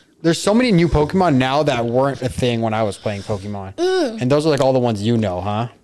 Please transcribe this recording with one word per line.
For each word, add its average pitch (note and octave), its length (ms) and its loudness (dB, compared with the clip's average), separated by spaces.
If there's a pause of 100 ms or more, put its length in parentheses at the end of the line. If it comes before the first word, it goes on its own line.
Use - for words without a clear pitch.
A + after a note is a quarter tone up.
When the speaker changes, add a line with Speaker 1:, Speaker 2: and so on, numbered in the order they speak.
(220)
Speaker 1:
there's E3 180 2
so G3+ 140 2
many A#3+ 180 4
new E3+ 160 4
Pokemon D#3 480 2
now C3 260 2
that B2+ 220 0
weren't B2+ 380 0
a B2+ 60 -2
thing A#2+ 340 -2
when A2 120 -2
I A2 80 0
was G2+ 160 -4
playing G2+ 240 -6
Pokemon. G2 540 -8
Speaker 2:
Mm. E4 460 -2
Speaker 1:
And B2 80 0
those D3 160 2
are, - 20 0
like, C#3+ 120 2
all C3 120 2
the C3 80 4
ones A2+ 220 0
you A#2 140 2
know, F#2+ 240 -2
huh? G#2 280 -4 (160)